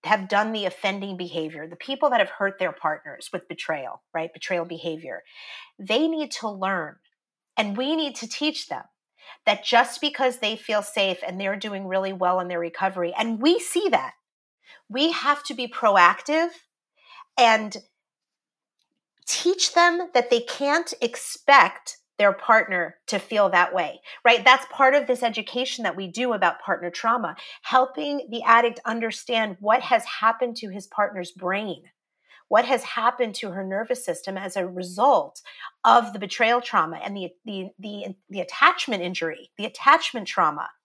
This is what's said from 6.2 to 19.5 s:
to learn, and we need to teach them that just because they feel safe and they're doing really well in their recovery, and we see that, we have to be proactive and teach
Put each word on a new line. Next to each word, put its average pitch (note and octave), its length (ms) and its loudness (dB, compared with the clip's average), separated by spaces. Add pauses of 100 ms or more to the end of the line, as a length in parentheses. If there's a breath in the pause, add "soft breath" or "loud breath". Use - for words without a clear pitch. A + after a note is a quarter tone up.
to A3+ 100 -6
learn, F#3+ 460 -4 (600)
and G#3 200 -2
we C#4 180 -2
need D4+ 200 -4
to A3+ 140 -12
teach - 400 -6
them - 140 -8 (600 loud breath)
that G#3 180 2
just A#3+ 360 2
because C4+ 380 -2
they A3 180 -4
feel G#3+ 260 -2
safe G3 440 -2
and F#3 140 -8
they're G3 160 -2
doing G3 300 -8
really F#3+ 280 -2
well F#3 260 0
in F3+ 80 -6
their F3 120 -6
recovery, F3 580 -4
and A3+ 240 -2
we E4+ 180 4
see F#4+ 300 -2
that, - 240 0 (760 soft breath)
we C#4 240 0
have C#4+ 320 -2
to C#4 100 -8
be A#3+ 140 -6
proactive A3 800 4 (880 loud breath)
and A3 400 4 (1500)
teach - 480 0